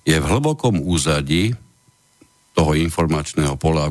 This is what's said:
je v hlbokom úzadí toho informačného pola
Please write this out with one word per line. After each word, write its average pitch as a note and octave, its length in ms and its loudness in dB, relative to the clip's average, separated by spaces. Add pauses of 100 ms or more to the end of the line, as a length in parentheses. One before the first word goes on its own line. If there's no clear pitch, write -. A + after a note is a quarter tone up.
je D#2+ 160 2
v C#2+ 80 -2
hlbokom B2 560 0
úzadí D#2+ 720 0 (960)
toho D#2 240 2
informačného D#2 800 -2
pola D#2 360 0